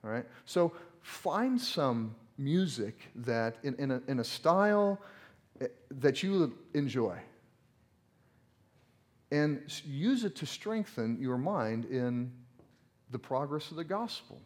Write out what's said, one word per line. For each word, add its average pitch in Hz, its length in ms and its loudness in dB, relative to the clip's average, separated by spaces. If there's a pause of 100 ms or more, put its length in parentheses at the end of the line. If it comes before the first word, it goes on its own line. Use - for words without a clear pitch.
All 107 80 -8
right? 120 160 -4 (200)
So 170 260 4 (300)
find 240 580 0
some 117 540 0 (240)
music 139 760 0
that 117 480 0
in, 139 140 -2
in 139 140 -2
a, 127 180 0
in 131 120 0
a 113 40 0
style, 202 760 4 (600)
eh, 127 60 -4 (240)
that 135 320 2
you 180 320 2 (180)
enjoy 117 460 0 (2000)
and 147 360 2
s-, - 200 -10
use 214 380 2
it 196 120 -2
to 151 100 -6
strengthen 135 760 -2
your 127 180 0
mind 117 480 0
in 123 440 -2 (800)
the 120 80 -6
progress 143 520 -4
of 156 60 -10
the 165 80 -6
gospel 208 600 -6